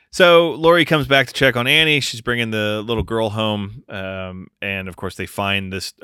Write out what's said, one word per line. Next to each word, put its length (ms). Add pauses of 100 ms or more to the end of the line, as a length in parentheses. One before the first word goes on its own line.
(140)
So 360
Lori 340
comes 220
back 220
to 40
check 240
on 100
Annie. 340
She's 200
bringing 300
the 360
little 160
girl 280
home. 580
Um, 600 (120)
and 260
of 100
course 200
they 80
find 480
this 320